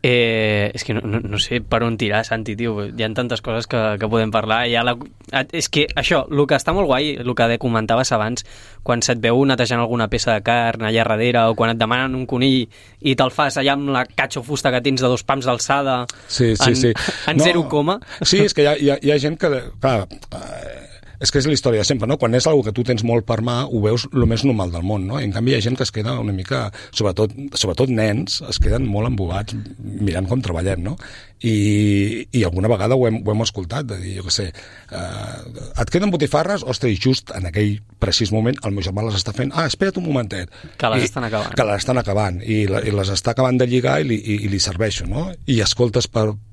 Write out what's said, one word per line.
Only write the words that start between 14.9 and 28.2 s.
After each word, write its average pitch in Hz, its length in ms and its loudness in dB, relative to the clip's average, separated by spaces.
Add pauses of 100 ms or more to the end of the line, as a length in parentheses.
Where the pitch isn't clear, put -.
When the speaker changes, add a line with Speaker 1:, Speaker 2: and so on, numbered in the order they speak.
Speaker 1:
de 123 80 4
dos - 160 -2
pams 135 240 -2
d'alçada, 131 540 0 (260)
Speaker 2:
Sí, 117 240 2
sí, 123 160 2
Speaker 1:
en, 127 80 4
Speaker 2:
sí. 120 140 4 (340)
Speaker 1:
en 156 160 4
Speaker 2:
No, - 0 -
Speaker 1:
zero 175 240 4
coma. 151 320 0 (220)
Speaker 2:
sí, 165 260 2
és - 80 -2
que 147 80 4
hi 143 80 6
ha, 151 80 2
hi 139 160 4
ha, - 80 -10
hi 143 80 4
ha 147 80 4
gent 143 160 -2
que... 165 160 0 (320)
Clar, 117 240 2
eh, - 800 -14 (340)
és - 160 0
que 139 60 6
és 135 80 0
la - 20 4
història 120 300 2
de - 20 0
sempre, 117 240 0
no? 143 80 2
Quan 117 220 0
és - 100 2
algo 147 160 6
que 107 80 -2
tu 104 160 -4
tens 117 160 0
molt 117 240 2
per 113 160 0
mà, 120 240 -2
ho 113 160 0
veus 110 220 2 (100)
lo 123 100 4
més 113 220 2
normal 101 240 2
del 85 160 -4
món, 104 220 -2
no? 139 100 -4
I 123 80 -4
en 95 80 -2
canvi 117 160 2
hi 131 60 2
ha 104 80 0
gent 123 100 0
que 127 80 -2
es - 80 -4
queda 107 240 -4
una 110 160 -2
mica, 101 380 -4 (260)
sobretot, 104 380 0 (260)
sobretot 127 320 0
nens, 110 460 0 (100)